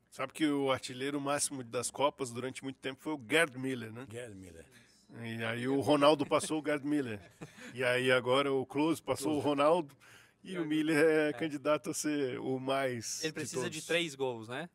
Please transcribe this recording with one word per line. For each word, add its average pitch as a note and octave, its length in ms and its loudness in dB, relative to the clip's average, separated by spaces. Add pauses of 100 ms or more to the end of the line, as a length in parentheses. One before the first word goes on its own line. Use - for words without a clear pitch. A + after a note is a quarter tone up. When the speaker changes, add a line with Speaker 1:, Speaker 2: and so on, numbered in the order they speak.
(100)
Speaker 1:
Sabe C3+ 240 -8
que D#3 120 2
o C#3 240 2
artilheiro C3 500 -2
máximo C#3+ 440 -2
das A#2 260 -4
Copas C3+ 400 0
durante A#2+ 320 -6
muito C3+ 160 -8
tempo C3 240 -8
foi D#3 120 -4
o C#3+ 140 -6
Gerd C#3+ 300 2
Müller, B2+ 320 -6
né? A#2+ 200 -12
Speaker 2:
Gerd A#2 240 -12
Müller. F2 320 -18 (580)
Speaker 1:
E A2+ 180 -6
aí A#2+ 240 -2
o C#3 140 0
Ronaldo C#3+ 460 6
passou D#3 340 0
o C#3 40 -8
Gerd D3 220 -2
Müller. C3 320 -2 (560)
E B2 80 -4
aí B2+ 300 4
agora C3 400 4
o C3+ 140 0
Klose D3+ 360 0
passou D3+ 340 -2
o C#3 40 0
Ronaldo. F3 560 4 (480)
E F#3 140 -8
o E3 80 -2
Müller D#3 380 4
é D#3 280 4
candidato D3 580 -2
a - 40 -6
ser C#3+ 440 -2
o B2+ 220 -2
mais C3 640 -2
Speaker 3:
Ele D#3+ 60 -2
Speaker 1:
de D3+ 40 -10
Speaker 3:
precisa C3 360 -4
de D#3 80 -8
Speaker 1:
todos. - 80 -10
Speaker 3:
três E3 280 -2
gols, B2 340 -4
né? C#3+ 260 -8